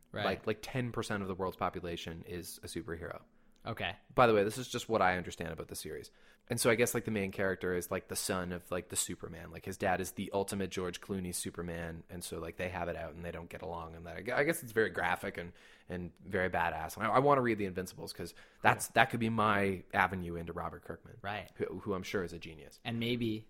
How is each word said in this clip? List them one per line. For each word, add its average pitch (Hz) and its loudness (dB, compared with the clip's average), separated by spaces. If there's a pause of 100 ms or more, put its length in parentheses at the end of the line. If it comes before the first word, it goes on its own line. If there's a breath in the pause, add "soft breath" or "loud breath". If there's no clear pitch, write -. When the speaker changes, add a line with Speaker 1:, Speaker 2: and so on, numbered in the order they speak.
(120)
Speaker 1:
Right. 104 -2
Speaker 2:
Like, 98 -2
like, 110 0
ten 123 -2
percent 107 -2
of 95 -2
the 92 -4
world's 92 -2
population 85 -4
is 87 -8
a 90 -8
superhero. 82 -6 (480 soft breath)
Speaker 1:
Okay. 104 -4 (240)
Speaker 2:
By 131 10
the 113 8
way, 104 8
this 107 0
is 123 -6
just - -6
what 110 4
I 92 6
understand 85 -6
about 82 -8
the 82 -12
series. 76 -8 (400 soft breath)
And 120 0
so 127 6
I 113 6
guess, 117 4
like, 120 0
the 110 0
main 98 2
character 92 0
is, 90 -2
like, 95 -2
the 92 -8
son 90 0
of, 87 -6
like, 90 -4
the 101 -6
Superman. 85 -4
Like, 85 -12
his 95 -6
dad 92 4
is 90 -4
the 98 -6
ultimate 98 0
George 90 -2
Clooney 92 -4
Superman, 85 -6
and 90 -10
so, 82 -6
like, 82 -8
they 92 -2
have 87 -2
it 82 -4
out 80 -8
and 85 -10
they 85 -6
don't 85 -10
get - -12
along. 82 -8
And 85 -14
that, 85 -10
I 90 -6
gu-, 113 -4
I 143 2
guess 165 -2
it's 117 -12
very 107 4
graphic 87 0
and, 85 -8 (360 loud breath)
and 87 -6 (180)
very 92 2
badass. 85 0
And 104 -2
I, 113 2
I 117 6
wanna 139 8
read 113 2
The 101 0
Invincibles 92 -6
'cause 85 -8 (300 loud breath)
that's, 107 6
Speaker 1:
Cool. - -16
Speaker 2:
that 113 8
could 120 0
be 113 2
my 101 4 (100)
avenue 92 2
into 85 -4
Robert 85 -6
Kirkman, - -12
Speaker 1:
Right. 101 -6
Speaker 2:
who, - -2 (180)
who 104 0
I'm 92 -2
sure 95 0
is 85 -6
a 85 -10
genius. 78 -14
Speaker 1:
And 117 -2
maybe 117 0